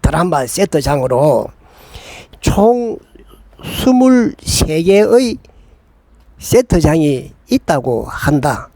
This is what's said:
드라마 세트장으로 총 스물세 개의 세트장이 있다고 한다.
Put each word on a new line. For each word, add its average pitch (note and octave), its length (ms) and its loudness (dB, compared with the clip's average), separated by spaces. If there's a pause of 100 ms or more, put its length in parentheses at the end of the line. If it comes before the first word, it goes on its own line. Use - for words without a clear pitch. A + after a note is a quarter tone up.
드라마 D#3 420 -2
세트장으로 C3 1000 0 (920)
총 A#3 600 0 (640)
스물세 B3 1200 0
개의 G#3+ 540 2 (1000)
세트장이 D3+ 960 0 (160)
있다고 C3 560 -2
한다. C#3+ 720 -2